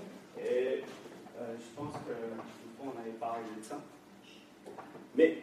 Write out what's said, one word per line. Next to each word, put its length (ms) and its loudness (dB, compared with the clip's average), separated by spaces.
Et, 440 4
euh, 180 -2
je 180 -12
pense 180 -4
que, 180 -4
une 680 -6
fois, 180 -4
on 40 -6
avait 200 -4
parlé 220 2
de 40 -8
ça. 160 -4
Mais 280 10